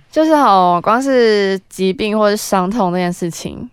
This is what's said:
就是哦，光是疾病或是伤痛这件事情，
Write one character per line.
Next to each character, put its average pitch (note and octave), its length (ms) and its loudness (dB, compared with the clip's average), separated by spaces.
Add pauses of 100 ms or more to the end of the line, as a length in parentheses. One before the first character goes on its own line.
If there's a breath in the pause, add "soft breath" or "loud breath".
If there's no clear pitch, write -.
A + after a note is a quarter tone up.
(100)
就 D#4 140 2
是 D#4 60 2
哦， G3 520 4
光 A#3 200 0
是 G#3+ 680 0
疾 F#3+ 240 -4
病 G#3 240 -4
或 G#3 140 2
是 G#3 60 -2
伤 F#3+ 340 -2
痛 G3+ 220 -2
这 F3+ 40 -2
件 F3 160 -2
事 F3 180 -6
情， - 420 -12